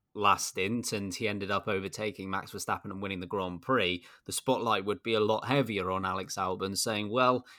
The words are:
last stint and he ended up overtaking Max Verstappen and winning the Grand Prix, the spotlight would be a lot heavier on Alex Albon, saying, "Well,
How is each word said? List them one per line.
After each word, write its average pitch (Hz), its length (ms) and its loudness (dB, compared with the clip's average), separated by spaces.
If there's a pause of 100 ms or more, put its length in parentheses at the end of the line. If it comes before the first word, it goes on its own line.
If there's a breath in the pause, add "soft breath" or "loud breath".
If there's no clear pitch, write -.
(140)
last 101 340 4
stint 107 440 -2
and 98 220 -4
he 113 140 -2
ended 101 220 -4
up 101 180 0
overtaking 98 600 -4
Max 95 220 -6
Verstappen 101 360 -4
and 98 160 -8
winning 98 180 -4
the 92 60 -6
Grand 90 340 -4
Prix, 92 440 2 (220 soft breath)
the 95 60 -8
spotlight 110 520 0
would 98 180 -2
be 117 120 0
a 107 60 4
lot 107 260 2
heavier 113 440 2
on 95 140 0
Alex 92 320 -4
Albon, 95 400 -2
saying, 107 340 0
"Well, 127 340 4 (140)